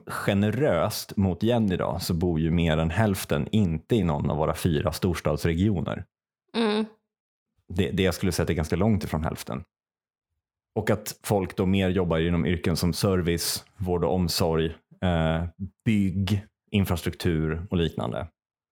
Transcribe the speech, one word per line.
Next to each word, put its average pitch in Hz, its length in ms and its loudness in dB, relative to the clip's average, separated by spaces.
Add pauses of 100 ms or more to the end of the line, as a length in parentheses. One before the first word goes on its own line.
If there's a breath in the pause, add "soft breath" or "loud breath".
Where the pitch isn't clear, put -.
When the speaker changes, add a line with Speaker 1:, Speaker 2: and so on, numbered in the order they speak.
Speaker 1:
generöst 107 1080 0
mot 95 260 0
Jenny 110 340 2
då, - 240 -2
så 92 140 -2
bor 82 260 0
ju 80 100 2
mer 82 260 4
än 80 140 2
hälften 92 600 0
inte 95 440 0
i 95 80 2
någon 73 260 0
av 73 60 -2
våra 78 180 0
fyra 78 380 0
storstadsregioner. 85 1120 0 (520)
Speaker 2:
Mm. 214 280 0 (840)
Speaker 1:
Det, 90 220 0
det 95 120 0
jag 90 120 4
skulle 92 180 0
säga 82 120 0
att - 20 0
det 87 60 2
är 78 40 -2
ganska 82 200 0
långt 101 280 2
ifrån 78 200 -4
hälften. 65 400 -8 (1120)
Och 107 160 0
att - 320 -4
folk 98 340 0
då 95 100 2
mer 95 220 2
jobbar 87 300 0
inom 85 280 0
yrken 85 300 0
som 85 160 0
service, 87 720 -2 (120)
vård 90 280 -2
och 85 100 0
omsorg, 82 520 0 (360)
eh, 82 420 2 (400)
bygg, 98 640 0 (240)
infrastruktur 85 1000 -2
och 95 60 0
liknande. 73 500 -4 (460)